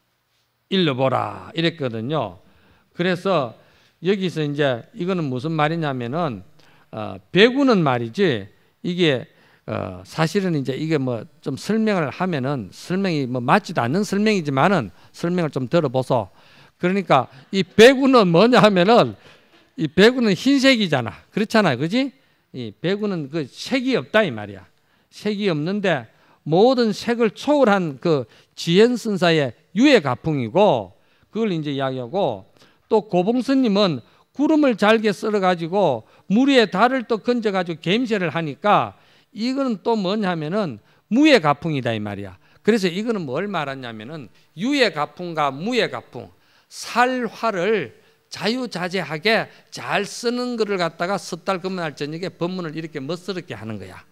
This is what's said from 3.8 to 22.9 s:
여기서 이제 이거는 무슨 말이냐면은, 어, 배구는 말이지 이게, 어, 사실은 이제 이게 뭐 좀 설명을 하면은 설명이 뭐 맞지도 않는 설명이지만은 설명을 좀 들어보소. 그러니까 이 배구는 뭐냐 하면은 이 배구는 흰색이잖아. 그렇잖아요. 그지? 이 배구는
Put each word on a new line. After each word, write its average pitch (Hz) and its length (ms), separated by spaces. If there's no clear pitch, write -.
여기서 175 400
이제 143 500
이거는 175 300
무슨 127 280
말이냐면은, 147 920
어, 104 240
배구는 240 500
말이지 120 680
이게, 170 440
어, 98 400
사실은 175 500
이제 131 180
이게 151 260
뭐 123 260
좀 135 140
설명을 208 520
하면은 135 640
설명이 170 560
뭐 127 140
맞지도 147 400
않는 160 240
설명이지만은 175 840
설명을 170 400
좀 127 160
들어보소. 131 640
그러니까 175 500
이 190 120
배구는 254 680
뭐냐 208 300
하면은 180 560
이 160 140
배구는 226 440
흰색이잖아. 220 800
그렇잖아요. 190 460
그지? 220 360
이 120 260
배구는 185 500